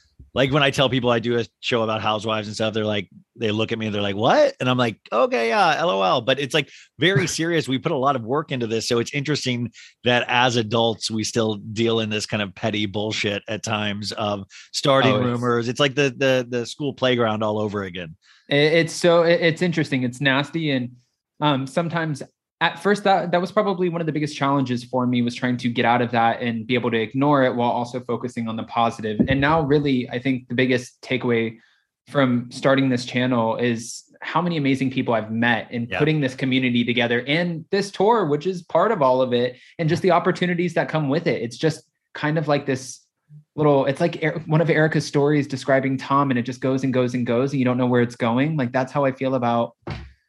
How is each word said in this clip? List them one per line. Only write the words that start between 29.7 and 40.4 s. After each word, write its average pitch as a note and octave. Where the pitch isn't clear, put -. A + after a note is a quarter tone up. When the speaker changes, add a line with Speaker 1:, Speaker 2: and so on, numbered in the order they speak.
Speaker 2:
I B2
think B2+
the B2
biggest B2+
takeaway A#2
from A#2+
starting C3+
this B2
channel B2
is A#2+
how -
many F3
amazing C3+
people A#2+
I've G#2+
met A#2
and A#2
Speaker 1:
Yeah. A2+
Speaker 2:
putting D3+
this C3
community B2+
together A#2+
and E3
this G3
tour, G#3
which D3
is F3+
part F#3
of G3
all B2+
of B2
it, A#2+
and E3+
just E3
the F#3+
opportunities F3